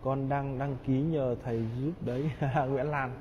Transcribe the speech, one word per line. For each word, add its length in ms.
Con 260
đang 300
đăng 160
ký 160
nhờ 420
thầy 220
giúp 220
đấy. 380
<laughs> 300
Nguyễn 160
Lan. 360